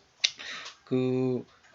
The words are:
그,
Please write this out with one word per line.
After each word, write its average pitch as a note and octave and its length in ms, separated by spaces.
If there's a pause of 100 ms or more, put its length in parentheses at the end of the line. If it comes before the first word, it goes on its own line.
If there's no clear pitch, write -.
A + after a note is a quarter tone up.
(840)
그, B2+ 600 (300)